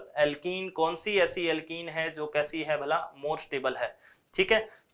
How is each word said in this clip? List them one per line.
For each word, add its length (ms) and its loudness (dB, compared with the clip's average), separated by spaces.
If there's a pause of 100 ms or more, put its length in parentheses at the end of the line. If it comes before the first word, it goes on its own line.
(220)
alkene 500 0
कौन 240 0
सी 240 0
ऐसी 280 2
alkene 440 -4
है 220 -2
जो 120 -4
कैसी 380 -2
है 140 0
भला, 360 -2 (120)
more 160 -2
stable 360 -2
है। 200 -4 (360)
ठीक 180 2
है, 80 6 (340)